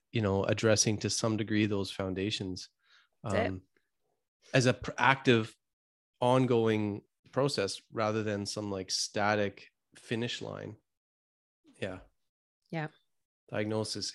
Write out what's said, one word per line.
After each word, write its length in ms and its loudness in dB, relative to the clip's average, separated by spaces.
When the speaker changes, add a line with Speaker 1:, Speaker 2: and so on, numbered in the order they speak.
Speaker 1:
you 100 -2
know, 220 2
addressing 540 2
to 120 -4
some 260 0
degree 300 2
those 240 -2
foundations, 800 -6
Speaker 2:
That's 100 -2
it. 140 0
Speaker 1:
um, 140 -8
as 120 6
a 80 6
pr-, 240 -8
active, 540 4
ongoing 800 2
process 480 -2
rather 300 0
than 240 -4
some, 240 -6
like, 200 -6
static 760 0
finish 440 -4
line. 340 -10
Yeah. 180 -8
Speaker 2:
Yeah. 180 -6
Speaker 1:
Diagnosis, 640 -4